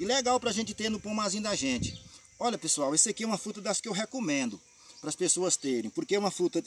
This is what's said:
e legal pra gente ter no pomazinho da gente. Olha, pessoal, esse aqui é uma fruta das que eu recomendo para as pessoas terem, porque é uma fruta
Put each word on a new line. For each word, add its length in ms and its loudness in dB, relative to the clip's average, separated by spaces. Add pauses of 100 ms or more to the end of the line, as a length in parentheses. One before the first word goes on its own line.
e 60 -4
legal 340 2
pra 100 -2
gente 220 -2
ter 160 -2
no 100 -2
pomazinho 440 -2
da 120 -2
gente. 460 -2 (380)
Olha, 180 0
pessoal, 380 0
esse 160 6
aqui 120 -4
é 40 -2
uma 100 0
fruta 240 -8
das 220 0
que 60 -6
eu 40 0
recomendo 640 0 (400)
para 120 -8
as 60 -6
pessoas 400 2
terem, 340 0
porque 240 -2
é 40 6
uma 120 2
fruta 360 0